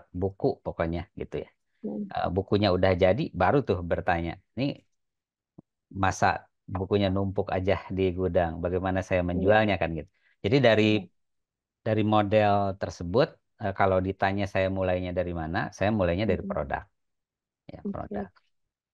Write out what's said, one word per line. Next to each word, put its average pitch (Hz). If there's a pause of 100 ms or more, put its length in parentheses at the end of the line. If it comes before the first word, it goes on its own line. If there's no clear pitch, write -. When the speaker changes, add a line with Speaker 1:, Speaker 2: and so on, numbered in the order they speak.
(200)
Speaker 1:
buku 95 (200)
pokoknya 85 (200)
gitu - (100)
ya. - (340)
Speaker 2:
Hmm. 208
Speaker 1:
Eh, 87
bukunya 101
udah 95 (120)
jadi, 95 (200)
baru 101 (100)
tuh 92 (120)
bertanya, 85 (240)
"Ini 127 (1400)
masa 92 (520)
bukunya 98
numpuk 98 (100)
aja 95 (220)
di 95 (160)
gudang, 87 (120)
bagaimana 92
saya 92
Speaker 2:
Iya. -
Speaker 1:
menjualnya?" 101
kan 82
gitu. 73 (340)
Jadi 107 (100)
dari, 107
Speaker 2:
Oke. 107 (800)
Speaker 1:
dari 110 (120)
model 104 (260)
tersebut, 92 (360)
eh, 98
kalau 95 (100)
ditanya 98 (100)
saya 95 (100)
mulainya 92
dari 87
mana, 80 (180)
saya 98
mulainya 90
dari 85
Speaker 2:
Mm-mm. -
Speaker 1:
produk. 69 (920)
Ya, -
Speaker 2:
Oke. 202
Speaker 1:
produk. 202 (640)